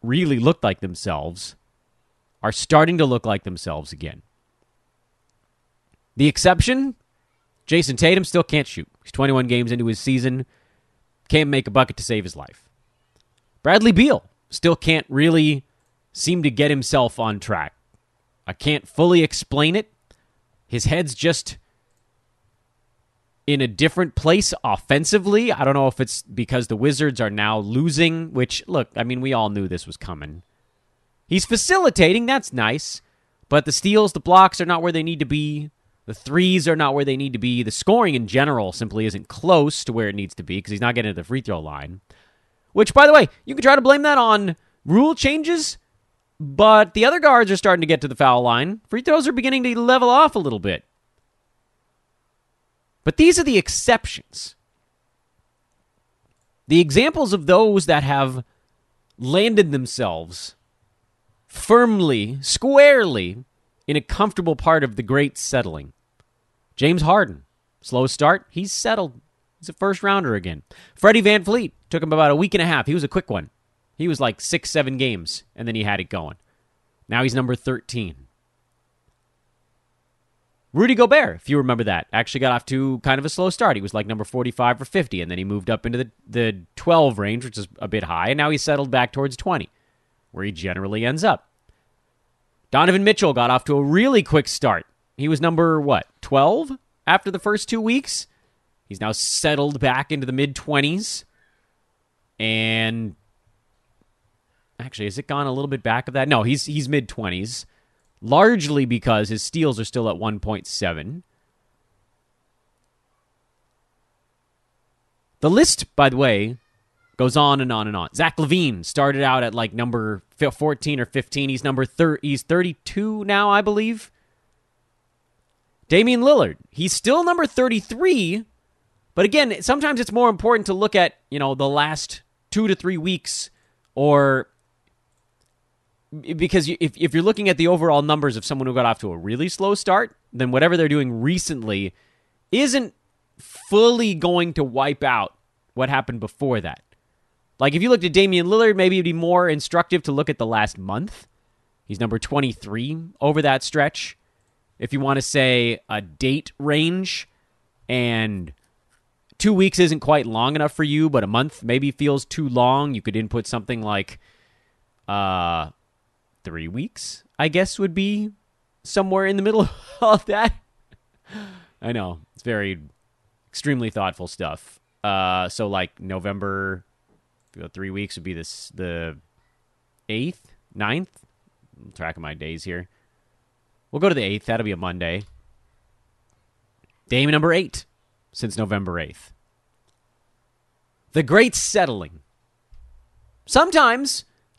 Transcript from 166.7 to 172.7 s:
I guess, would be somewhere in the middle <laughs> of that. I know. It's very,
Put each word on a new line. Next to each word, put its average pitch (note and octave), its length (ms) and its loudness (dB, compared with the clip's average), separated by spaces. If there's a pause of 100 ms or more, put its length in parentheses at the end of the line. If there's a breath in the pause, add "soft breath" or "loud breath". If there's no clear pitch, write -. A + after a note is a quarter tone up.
I D3+ 80 0
guess, F3+ 320 -2
would F#3+ 140 -2
be G#3 380 -4 (520)
somewhere F#3+ 420 -2
in G3 120 0
the G3 60 -2
middle G#3+ 260 2 (160)
<laughs> - 160 -10
of A3 240 4
that. G#3+ 260 0 (1300 loud breath)
I A#2 120 -8
know. F#2 260 -6 (140)
It's - 100 -20
very, G2+ 380 -4 (640)